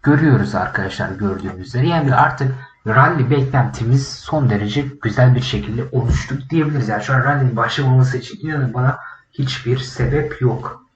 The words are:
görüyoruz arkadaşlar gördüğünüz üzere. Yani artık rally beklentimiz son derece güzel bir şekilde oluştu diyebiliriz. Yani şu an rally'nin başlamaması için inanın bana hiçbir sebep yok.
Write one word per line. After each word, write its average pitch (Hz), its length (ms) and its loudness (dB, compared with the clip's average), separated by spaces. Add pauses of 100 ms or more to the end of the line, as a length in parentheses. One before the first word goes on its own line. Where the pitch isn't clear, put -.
görüyoruz 143 520 4
arkadaşlar 95 540 -4
gördüğünüz 95 580 -6
üzere. 131 200 0
Yani 156 280 2
artık 139 400 2 (320)
rally 131 420 4
beklentimiz 131 800 2
son 143 420 -2
derece 104 360 -2 (160)
güzel 123 340 4
bir - 60 0
şekilde 107 500 -4
oluştu - 580 -2
diyebiliriz. 147 400 0
Yani 104 140 -2
şu 135 100 -2
an 131 100 4
rally'nin 135 320 2
başlamaması 127 640 2
için - 300 -10
inanın 139 260 -2
bana 127 240 0 (360)
hiçbir 131 440 -4
sebep - 640 -2
yok. - 420 -2 (120)